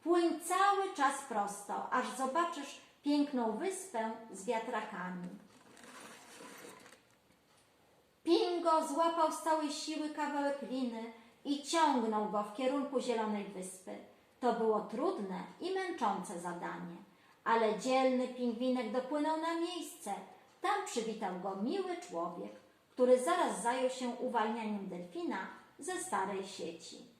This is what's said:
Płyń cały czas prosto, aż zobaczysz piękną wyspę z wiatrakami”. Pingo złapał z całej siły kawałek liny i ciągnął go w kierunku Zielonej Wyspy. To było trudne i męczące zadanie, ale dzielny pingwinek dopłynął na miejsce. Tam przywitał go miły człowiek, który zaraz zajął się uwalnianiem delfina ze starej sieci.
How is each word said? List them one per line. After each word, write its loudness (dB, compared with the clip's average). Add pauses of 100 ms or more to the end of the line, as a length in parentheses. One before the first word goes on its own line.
Płyń 4
cały 4
czas 2
prosto, -2
aż 0
zobaczysz 0 (220)
piękną 2
wyspę -2 (220)
z -12
wiatrakami”. -4 (3000)
Pingo 4
złapał 2
z -8
całej 2
siły -4
kawałek -2
liny -4 (320)
i -2
ciągnął 2
go 2
w -6
kierunku 0
Zielonej 0
Wyspy. -10 (420)
To 4
było 4
trudne -2 (160)
i -2
męczące -2
zadanie, -6 (480)
ale 4
dzielny 4
pingwinek 0
dopłynął 0
na 0
miejsce. -4 (460)
Tam 0
przywitał -4
go -4
miły -2
człowiek, -6 (300)
który 6
zaraz 2
zajął 2
się -4
uwalnianiem -2
delfina -6 (400)
ze -4
starej -2
sieci. -10 (240)